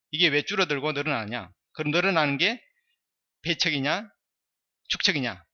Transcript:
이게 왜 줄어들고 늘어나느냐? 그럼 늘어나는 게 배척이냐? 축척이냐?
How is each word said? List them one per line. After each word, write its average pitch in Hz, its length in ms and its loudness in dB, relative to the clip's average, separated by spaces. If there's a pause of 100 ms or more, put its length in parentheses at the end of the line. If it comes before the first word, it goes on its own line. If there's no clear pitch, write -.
(120)
이게 165 160 2
왜 147 140 2
줄어들고 151 500 0
늘어나느냐? 120 580 -4 (220)
그럼 151 180 -4
늘어나는 160 480 2
게 208 240 0 (800)
배척이냐? 160 680 -2 (800)
축척이냐? 127 640 0